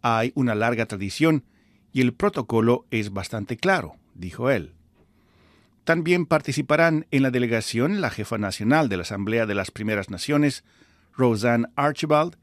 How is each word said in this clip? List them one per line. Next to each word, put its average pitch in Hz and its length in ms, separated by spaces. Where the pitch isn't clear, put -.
"Hay 117 340
una 123 180
larga 113 320
tradición 117 580
y 127 100
el 123 120
protocolo 120 760
es 104 200
bastante 101 460
claro", 180 380
dijo 92 360
él. 98 240
También 165 420
participarán 156 880
en 135 120
la 131 80
delegación 123 720
la 117 100
jefa 110 260
nacional 110 500
de 98 100
la 87 40
Asamblea 107 440
de 104 100
las 95 160
Primeras 107 380
Naciones, 147 540
Roseanne 120 600
Archibald 151 680